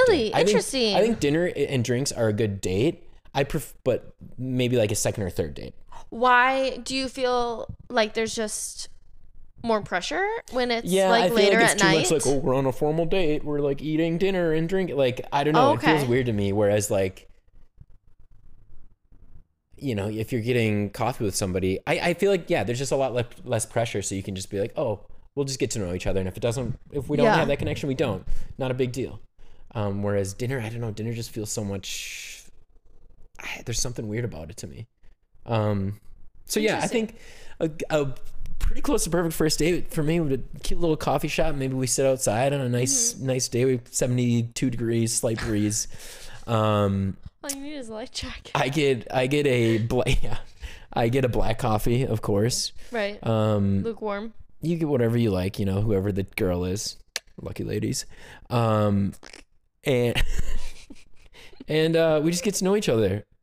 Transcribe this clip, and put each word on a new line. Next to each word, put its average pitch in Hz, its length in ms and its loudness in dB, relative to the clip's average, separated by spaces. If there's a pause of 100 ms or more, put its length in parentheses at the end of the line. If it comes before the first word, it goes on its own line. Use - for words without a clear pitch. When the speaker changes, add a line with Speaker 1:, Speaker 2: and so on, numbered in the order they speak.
Speaker 1:
Really? 311 180 4
Speaker 2:
date. - 100 -4
I - 20 2
think, 170 120 4
Speaker 1:
Interesting. 214 460 0
Speaker 2:
I 180 60 6
think 220 180 2
dinner 156 280 2
a-, - 240 -2
and 127 120 0
drinks 123 280 0
are 113 160 0
a 107 60 2
good 104 280 -2
date. 101 400 0 (320)
I 135 120 0
pref-, - 280 -6 (100)
but - 300 -2 (240)
maybe, 127 400 0
like, 107 140 4
a 104 40 0
second 107 280 -2
or 87 80 -4
third 76 240 -4
date. 57 180 -12 (380)
Speaker 1:
Why 254 680 2
do 247 180 -8
you 269 140 -2
feel 240 680 -2 (140)
like 220 240 2
there's 226 220 -2
just - 540 -6 (760)
more 220 160 2
pressure 339 460 -2 (240)
when 247 200 0
it's, 226 200 -2
Speaker 2:
Yeah, 190 180 6
Speaker 1:
like, 233 140 6
Speaker 2:
I - 40 4
feel 226 100 2
Speaker 1:
later 208 180 6
Speaker 2:
like - 80 6
it's 202 120 6
Speaker 1:
at - 40 0
Speaker 2:
too 202 60 6
Speaker 1:
night? - 140 6
Speaker 2:
much, - 120 2
like, 151 160 2
"Oh, 143 120 4
we're 135 140 2
on 135 120 2
a 127 80 0
formal 156 320 0
date. 151 400 2
We're, 147 160 -2
like, 139 200 0
eating 160 360 0
dinner 180 340 2
and 160 160 2
drinking." 185 300 0
Like, 127 340 2
I 143 140 2
don't 151 80 4
know. 254 160 6
Speaker 1:
Oh, - 60 4
Speaker 2:
It - 60 -4
feels 156 200 4
Speaker 1:
okay. 127 80 0
Speaker 2:
weird 123 160 2
to 117 80 0
me. 101 180 0
Whereas, 104 400 2
like, 98 380 -2 (2500)
you 131 180 -4
know, 101 140 -2
if 107 240 -4
you're 117 80 -2
getting 107 480 2
coffee 117 340 -4
with 95 120 -2
somebody, 95 520 0
I, 160 120 0
I 175 140 0
feel 196 160 2
like, 190 200 0
yeah, 160 160 2
there's 120 120 -2
just 135 140 -4
a 151 60 2
lot 131 160 0
le-, 120 120 0 (200)
less 117 200 -2
pressure. 113 360 -2
So 98 140 -6
you 98 80 -4
can 98 120 -6
just 92 140 -8
be 98 100 -4
like, 101 180 -2
"Oh, 117 280 -2 (280)
we'll 143 120 -2
just 135 140 -6
get 127 120 0
to 120 80 -2
know 90 140 -2
each 92 140 -4
other. 95 120 2
And 92 80 0
if 92 80 -6
it 110 60 -8
doesn't, 120 360 -2 (140)
if 139 160 -6
we 147 80 0
don't 147 100 6
Speaker 1:
Yeah. 208 120 6
Speaker 2:
have 156 100 2
that 143 120 0
connection, 156 280 -4
we 135 80 0
don't. 107 300 -2 (320)
Not 127 120 -2
a 127 40 -2
big 127 180 0
deal." 107 300 -6 (520)
Um, 101 300 -2
whereas 101 300 0
dinner, 123 260 -4
I 110 80 -6
don't 117 140 -8
know, 113 100 -4
dinner 110 220 -6
just 113 180 -8
feels 104 200 -6
so 110 120 -4
much, - 800 -8 (960)
I, - 260 -12
there's 113 140 -4
something 117 300 -4
weird 117 160 -4
about 80 240 -10
it - 80 -16
to - 100 -12
me. 69 200 -16 (580)
Um, 104 560 0 (440)
so - 140 -2
yeah, 214 140 2
I - 100 0
Speaker 1:
Interesting. 220 240 0 (520)
Speaker 2:
think 160 300 -2
a, 156 120 2
a 135 120 -2 (600)
pretty - 80 6
close 240 220 2
to 170 80 -2
perfect 170 240 2
first 156 240 2
date 160 320 2
for 165 100 0
me 160 180 2
with 147 140 0
a - 300 -6
cute - 160 4
little 160 180 4
coffee 147 300 0
shop. 156 260 2
Maybe 131 220 -2
we 131 100 0
sit 135 220 2
outside 131 460 2
on 139 80 0
a 127 80 -2
nice, 123 440 2
Speaker 1:
Mm-hmm. 131 140 -6
Speaker 2:
nice 131 200 0
day. 120 180 2
We, 131 140 4 (120)
seventy-two 123 800 0
degrees, 113 420 0
slight 113 260 0
breeze. 104 480 0 (600)
Um, 104 680 2 (260)
Speaker 1:
All - 80 -6
you - 100 -8
need 294 140 -10
is 247 140 -10
a 220 40 -12
life 220 180 -12
jacket. - 440 -10
Speaker 2:
I 135 140 2
get, 139 440 2
I 131 140 2
get 147 180 2
a 117 320 4
bla-, 117 300 0
<laughs> - 160 4
yeah, - 160 2 (520)
I 120 180 2
get 131 140 2
a 123 60 2
black 110 300 2
coffee, 120 440 2
of 110 200 -2
course. 107 480 0 (200)
Speaker 1:
Right. 208 340 -4
Speaker 2:
Um, 104 580 2
Speaker 1:
Lukewarm. 107 500 -6 (280)
Speaker 2:
you 170 160 0
get 160 100 0
whatever 120 320 2
you 117 100 4
like, 92 300 -2
you 101 60 0
know, 95 160 0
whoever 104 300 2
the 95 120 -2
girl 90 420 -2
is. 92 320 -6 (420)
Lucky - 240 -10
ladies. 110 420 -4 (440)
Um, 107 640 2 (680)
and, 120 320 2 (800)
<laughs> - 720 -18
and, 160 280 2
uh, 160 280 4
we 165 80 4
just 175 120 -2
get 196 120 0
to - 80 -2
know 185 120 4
each 208 140 0
other, 107 340 2 (200)